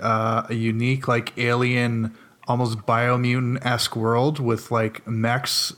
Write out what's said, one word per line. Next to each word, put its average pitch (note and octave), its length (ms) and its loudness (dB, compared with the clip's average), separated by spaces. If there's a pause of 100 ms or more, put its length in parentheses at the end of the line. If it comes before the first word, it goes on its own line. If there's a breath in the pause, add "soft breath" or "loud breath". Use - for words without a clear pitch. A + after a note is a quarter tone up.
uh, A2+ 460 0
a A#2 40 -4
unique, A#2 540 0
like, A#2 300 0
alien, A#2+ 760 0 (360 loud breath)
almost A#2+ 300 0
biomutant-esque B2 1160 0
world A#2+ 460 2
with, A#2 300 -2
like, A2+ 360 -2
mechs A2+ 680 0